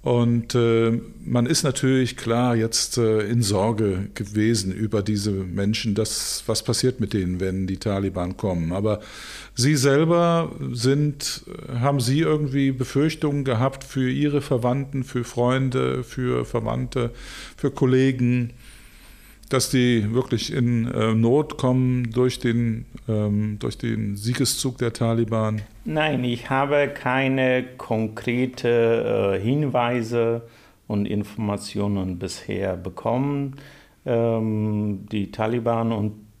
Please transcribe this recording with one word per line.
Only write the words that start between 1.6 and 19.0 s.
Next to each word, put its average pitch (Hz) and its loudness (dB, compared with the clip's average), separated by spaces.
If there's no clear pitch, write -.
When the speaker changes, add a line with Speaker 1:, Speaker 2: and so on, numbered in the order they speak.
Speaker 1:
natürlich 131 2
klar 120 0
jetzt, 113 0
äh, 110 4
in 117 2
Sorge 101 2
gewesen 104 0
über 104 -2
diese 104 0
Menschen, 98 -2
dass, - -4
was 110 -2
passiert - 0
mit 101 -2
denen, 90 0
wenn 95 -2
die 95 -4
Taliban 95 -2
kommen. 87 -2
Aber 104 0
Sie 139 4
selber 165 4
sind, 139 0
haben 139 2
Sie 131 2
irgendwie 143 2
Befürchtungen 143 0
gehabt 131 0
für 131 -2
Ihre 143 2
Verwandten, 135 0
für 123 -4
Freunde, 131 0
für 123 -2
Verwandte, 120 -2
für 139 -2
Kollegen, 123 2